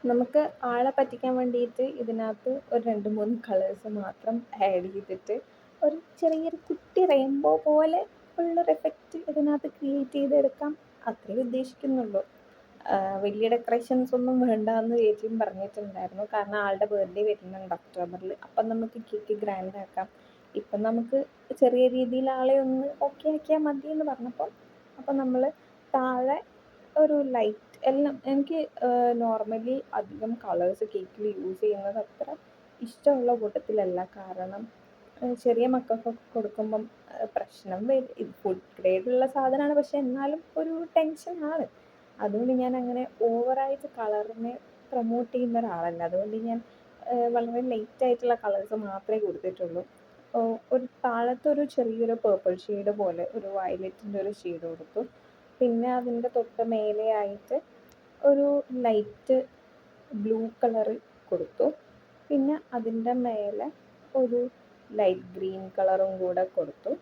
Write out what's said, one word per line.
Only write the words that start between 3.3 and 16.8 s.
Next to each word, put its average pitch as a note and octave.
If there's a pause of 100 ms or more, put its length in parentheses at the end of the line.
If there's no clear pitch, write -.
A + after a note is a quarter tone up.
കളേഴ്സ് G3
മാത്രം G#3 (200)
ആഡ് F#3+
ചെയ്തിട്ട് G3 (480)
ഒരു D4+ (180)
ചെറിയൊരു E4
കുട്ടി -
റെയിൻബോ C#4
പോലെ D#4+ (380)
ഉള്ളൊരു E4+
എഫക്റ്റ് -
ഇതിനകത്ത് D4
ക്രിയേറ്റ് C#4
ചെയ്തെടുക്കാം. C#4+ (340)
അത്രേ A3
ഉദ്ദേശിക്കുന്നുള്ളൂ. B3+ (640)
ആഹ്, G3
വലിയ G3+
ഡെക്കറേഷൻസ് A#3+
ഒന്നും B3+
വേണ്ടാന്ന് A3+
ചേച്ചിയും A3
പറഞ്ഞിട്ടുണ്ടായിരുന്നു. G3
കാരണം G#3
ആളുടെ G3+